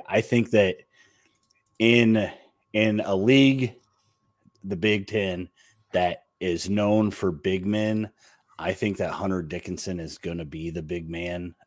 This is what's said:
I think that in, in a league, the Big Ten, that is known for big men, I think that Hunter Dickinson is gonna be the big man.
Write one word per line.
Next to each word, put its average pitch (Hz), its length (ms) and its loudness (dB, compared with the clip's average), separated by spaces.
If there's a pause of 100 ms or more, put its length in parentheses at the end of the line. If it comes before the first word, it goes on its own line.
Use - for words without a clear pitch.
I 110 140 0
think 117 300 0
that 98 260 4 (1040)
in, 113 520 4 (440)
in 107 260 2
a 98 160 -2
league, 131 580 4 (880)
the 95 140 -6
Big 101 300 0
Ten, 92 420 -4 (440)
that 90 320 0 (160)
is 90 280 -2
known 104 420 2
for 95 200 -2
big 92 340 -2
men, 107 460 -2 (480)
I 170 140 -4
think 202 260 -4
that 85 120 -4
Hunter 92 320 -4
Dickinson 87 580 -8
is 78 180 -12
gonna 85 260 -8
be 80 260 -10
the 82 120 -8
big 82 260 -8
man. 87 460 -8 (120)